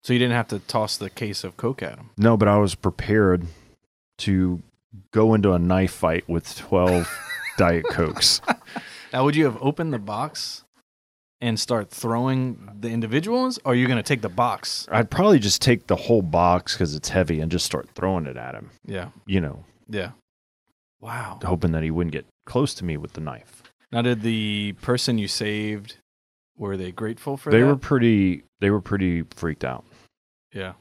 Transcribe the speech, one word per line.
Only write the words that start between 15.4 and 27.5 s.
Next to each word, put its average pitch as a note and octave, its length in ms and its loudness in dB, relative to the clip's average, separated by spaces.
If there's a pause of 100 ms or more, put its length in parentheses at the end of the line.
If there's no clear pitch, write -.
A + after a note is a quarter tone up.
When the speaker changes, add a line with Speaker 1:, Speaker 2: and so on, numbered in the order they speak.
Speaker 2:
take A#2+ 240 2
the F#2+ 100 2
whole A2+ 260 2
box F2 540 2
'cause D#2 180 -2
it's D2+ 160 -8
heavy E2+ 300 0
and D#2+ 100 -2
just F2 140 -2
start - 300 -6
throwing F2+ 320 -2
it B1+ 100 -10
at B1+ 180 -12
him. - 160 -18 (140)
Speaker 1:
Yeah. F#2+ 260 -10 (160)
Speaker 2:
You F#2+ 140 0
know. C#2+ 240 -6 (240)
Speaker 1:
Yeah. G2 240 -8 (880)
Wow. A2 440 -12
Speaker 2:
Hoping F2 280 0
that D#2+ 120 -2
he D#2+ 80 -4
wouldn't E2 200 -4
get D2+ 140 -10 (180)
close C3+ 300 -2
to - 100 -12
me D#2+ 120 -6
with - 160 -12
the - 80 -14
knife. C2+ 420 -14 (300)
Speaker 1:
Now, A#2 100 -2
did A#2+ 200 0
the G#2+ 500 -2 (100)
person B2 340 0
you G2+ 120 -2
saved, G#2+ 680 -6 (600)
were G2 200 -6
they F#2 140 -8
grateful A2+ 460 -8
for - 160 -6